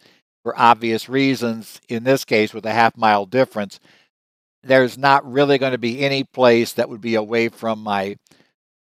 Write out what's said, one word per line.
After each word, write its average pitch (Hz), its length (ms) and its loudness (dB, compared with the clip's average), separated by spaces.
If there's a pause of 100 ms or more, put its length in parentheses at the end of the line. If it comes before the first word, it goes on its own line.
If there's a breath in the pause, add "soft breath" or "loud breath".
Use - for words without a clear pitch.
(440 soft breath)
For 117 120 -8
obvious 117 520 2
reasons, 120 800 -4
in 113 160 -8
this 131 200 0
case, 107 300 0
with 104 120 -12
a 110 60 -4
half 113 240 2
mile 107 300 2
difference, 104 540 -4 (800 soft breath)
there's 127 340 2
not 139 340 2
really 139 280 2
gonna 127 180 -2
be 120 240 -6
any 139 240 -2
place 120 480 2
that - 160 -4
would 113 140 -16
be 113 120 -4
away 110 360 -2
from 110 320 -8
my 101 340 -6 (680 soft breath)